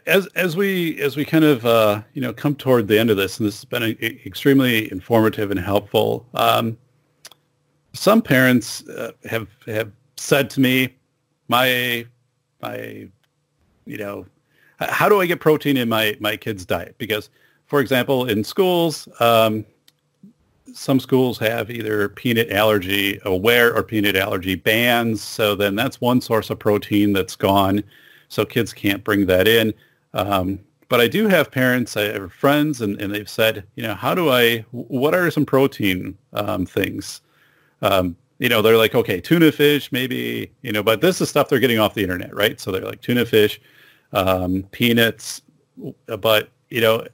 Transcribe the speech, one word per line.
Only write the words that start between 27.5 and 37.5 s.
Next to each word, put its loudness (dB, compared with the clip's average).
So -2
kids -4
can't -4
bring 0
that 4
in. 4
Um, -2
but 2
I 4
do 0
have 2
parents, -2
I 0
have -6
friends, 0
and, -4
and -6
they've -10
said, -2
you -12
know, -6
"How -4
do 0
I, 2
what -2
are 0
some 0
protein, 0
um, -4
things?" -6